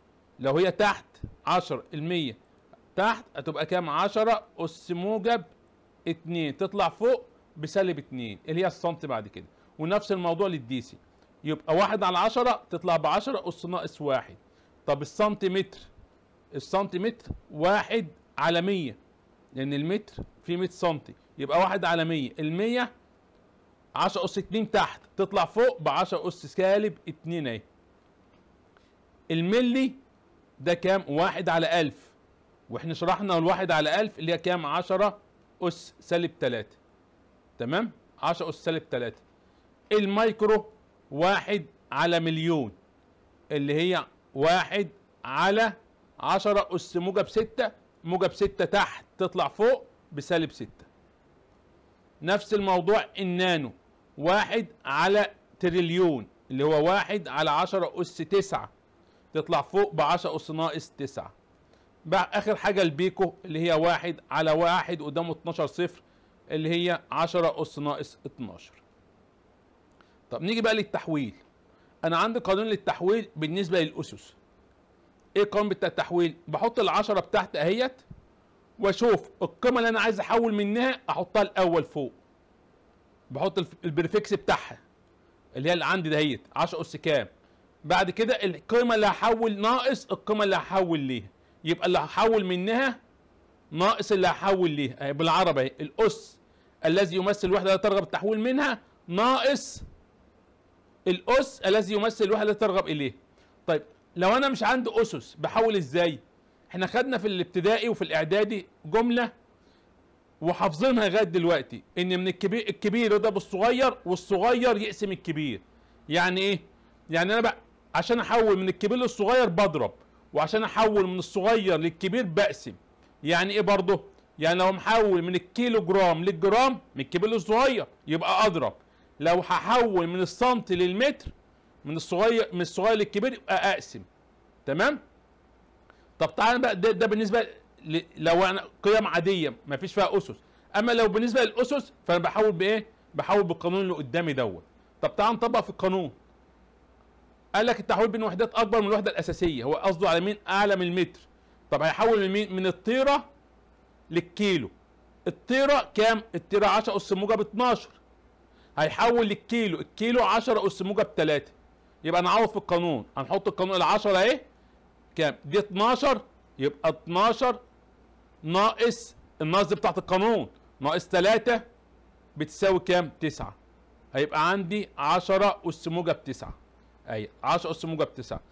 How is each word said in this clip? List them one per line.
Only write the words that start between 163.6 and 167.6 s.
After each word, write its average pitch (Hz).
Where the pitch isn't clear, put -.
العشرة 190
أهي 247
كام؟ 151
دي 151
اتناشر، 220
يبقى 143
اتناشر 220